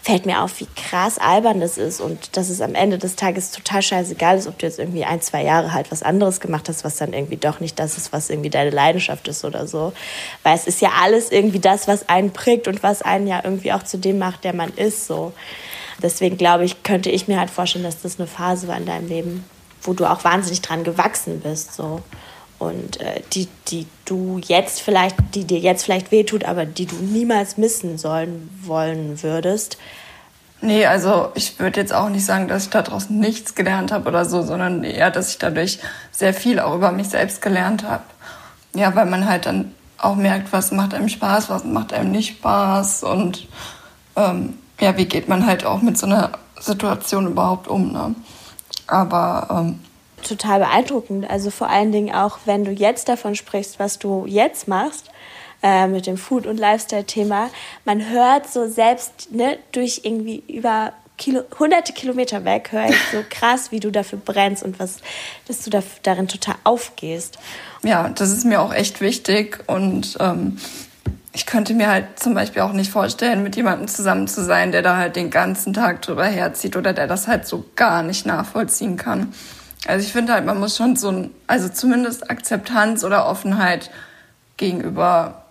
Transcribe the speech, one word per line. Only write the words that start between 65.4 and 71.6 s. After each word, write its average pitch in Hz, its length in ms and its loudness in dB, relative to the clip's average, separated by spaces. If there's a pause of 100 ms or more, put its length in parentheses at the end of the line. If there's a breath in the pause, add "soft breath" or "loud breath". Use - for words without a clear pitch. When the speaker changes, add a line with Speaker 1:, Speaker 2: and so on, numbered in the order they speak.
Speaker 1:
dass - 140 -8
du 226 80 -8
da, 202 120 2 (220)
darin 185 240 2
total - 340 -6
aufgehst. 175 760 -2 (440 loud breath)
Speaker 2:
Ja, 196 260 2
das 196 220 0
ist 208 140 0
mir 214 160 6
auch 202 120 0
echt - 280 -2
wichtig 208 640 0
und, 190 540 0
ähm, 185 360 0 (760 loud breath)
ich - 140 -6
könnte 220 280 0